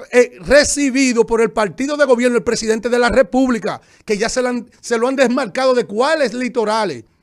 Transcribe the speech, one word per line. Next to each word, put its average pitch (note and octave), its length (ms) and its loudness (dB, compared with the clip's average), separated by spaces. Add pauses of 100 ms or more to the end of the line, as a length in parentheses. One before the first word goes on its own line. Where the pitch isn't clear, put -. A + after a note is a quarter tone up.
eh, A#3+ 300 2
recibido B3+ 840 2
por A3+ 160 0
el A3 100 0
partido A#3+ 460 -4
de D4 80 2
gobierno, B3 320 2
el - 60 -2
presidente A3+ 440 -4
de A#3+ 100 0
la A#3+ 120 2
República, B3 720 0 (240)
que G#3 120 -2
ya A3 120 -2
se B3+ 120 -2
lo B3 60 -2
han, B3 320 -6
se A#3 180 -4
lo A#3 120 0
han C4+ 80 -2
desmarcado B3+ 560 0
de A#3+ 100 0
cuáles B3 500 -2
litorales G#3+ 680 -4 (200)